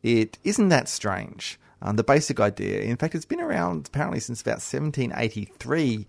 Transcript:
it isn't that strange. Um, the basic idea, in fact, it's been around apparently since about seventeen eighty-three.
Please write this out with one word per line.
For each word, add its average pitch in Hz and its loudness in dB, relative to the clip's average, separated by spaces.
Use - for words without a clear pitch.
it 113 4
isn't 202 4
that 147 6
strange. - -6
Um, 104 0
the 113 4
basic 147 4
idea, 101 0
in 113 -2
fact, 160 -2
it's 160 -6
been 339 -4
around 175 -2
apparently - -2
since 120 -8
about - -2
seventeen 139 -2
eighty-three. 117 -2